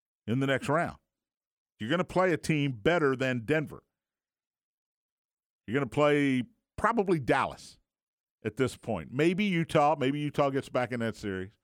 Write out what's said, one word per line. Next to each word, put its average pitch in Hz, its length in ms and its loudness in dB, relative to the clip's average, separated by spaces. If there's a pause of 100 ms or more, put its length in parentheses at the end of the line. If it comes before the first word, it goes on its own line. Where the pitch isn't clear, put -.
(260)
in 135 140 -2
the 135 60 0
next 135 220 -2
round. 151 280 0 (800)
You're 110 120 -4
gonna 175 140 2
play 180 280 2
a 151 40 0
team 143 360 0
better 143 420 2
than 127 300 -2
Denver. 143 380 -2 (1800)
You're 101 80 -6
gonna 139 120 0
play 143 580 2 (320)
probably 202 440 2
Dallas 120 580 -2 (680)
at 107 120 -6
this 127 200 0
point. 85 360 -8
Maybe 170 320 0
Utah. 165 540 2
Maybe 139 200 0
Utah 147 320 -2
gets 135 180 -4
back 123 220 -2
in 123 100 -4
that 113 160 -4
series. 95 340 -6 (140)